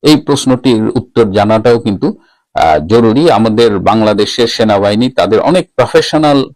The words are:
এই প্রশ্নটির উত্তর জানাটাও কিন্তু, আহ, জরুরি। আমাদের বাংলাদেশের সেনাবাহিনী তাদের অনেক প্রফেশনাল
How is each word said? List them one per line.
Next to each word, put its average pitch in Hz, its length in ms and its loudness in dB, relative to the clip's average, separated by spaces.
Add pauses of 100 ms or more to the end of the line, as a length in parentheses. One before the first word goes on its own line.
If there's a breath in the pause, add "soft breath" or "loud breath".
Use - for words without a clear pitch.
এই 151 140 4
প্রশ্নটির 127 680 -2
উত্তর 110 480 -2
জানাটাও 110 480 0
কিন্তু, 117 380 -4 (360 soft breath)
আহ, 78 340 0
জরুরি। 117 440 2
আমাদের 110 480 0
বাংলাদেশের 104 680 0
সেনাবাহিনী 107 640 0
তাদের 98 300 0
অনেক 175 360 -2
প্রফেশনাল 147 800 0